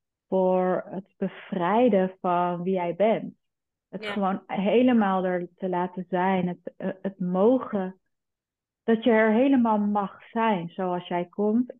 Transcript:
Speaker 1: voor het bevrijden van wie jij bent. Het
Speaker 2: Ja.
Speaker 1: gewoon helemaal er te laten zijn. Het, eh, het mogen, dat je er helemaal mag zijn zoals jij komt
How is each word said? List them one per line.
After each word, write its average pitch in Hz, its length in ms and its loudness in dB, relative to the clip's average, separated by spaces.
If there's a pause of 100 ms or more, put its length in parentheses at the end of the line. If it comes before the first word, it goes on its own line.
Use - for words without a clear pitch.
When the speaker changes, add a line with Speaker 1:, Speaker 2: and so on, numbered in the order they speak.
(280)
Speaker 1:
voor 185 640 0
het 185 280 -14
bevrijden 190 1000 0
van 175 440 -2
wie 185 100 -2
jij 175 220 -4
bent. 196 380 0 (560)
Het 190 140 -12
Speaker 2:
Ja. 208 80 -8
Speaker 1:
gewoon 196 360 -4
helemaal 202 800 4
er 180 300 -2
te 190 140 -6
laten 180 400 -4
zijn. 185 380 0
Het, - 300 -10
eh, 190 120 -6 (120)
het 196 180 -10
mogen, 190 800 0 (840)
dat 226 200 0
je 254 80 2
er 220 200 4
helemaal 233 480 4
mag 208 500 -4
zijn 214 400 -2
zoals 180 380 -6
jij 175 180 -4
komt 214 540 -2